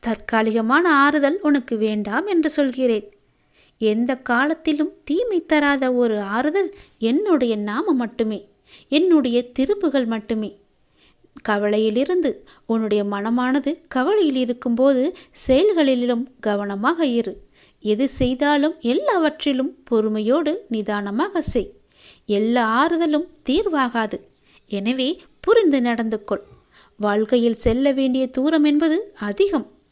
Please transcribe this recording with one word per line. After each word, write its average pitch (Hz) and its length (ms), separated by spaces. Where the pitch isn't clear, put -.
தற்காலிகமான 226 920
ஆறுதல் 285 460
உனக்கு 285 360
வேண்டாம் 214 500
என்று 339 240
சொல்கிறேன். 254 580
எந்த 226 380
காலத்திலும் 294 760
தீமை 381 420
தராத 285 460
ஒரு 233 280
ஆறுதல் 277 540
என்னுடைய 254 580
நாமம் 226 400
மட்டுமே, 220 520
என்னுடைய 277 560
திருப்புகள் 277 480
மட்டுமே. 220 500
கவலையிலிருந்து, 220 1000
உன்னுடைய 214 380
மனமானது 247 840
கவலையில் 311 460
இருக்கும்போது, 254 840
செயல்களிலும் 262 960
கவனமாக 208 680
இரு. 233 340
எது 214 280
செய்தாலும் 285 720
எல்லாவற்றிலும் 302 1040
பொறுமையோடு 233 840
நிதானமாக 214 720
செய். - 300
எல்லா 226 600
ஆறுதலும் 330 400
தீர்வாகாது. 262 760
எனவே 254 540
புரிந்து 370 400
நடந்து 226 440
கொள். - 180
வாழ்க்கையில் 220 580
செல்ல 254 380
வேண்டிய 262 340
தூரம் 294 380
என்பது 311 540
அதிகம். 254 520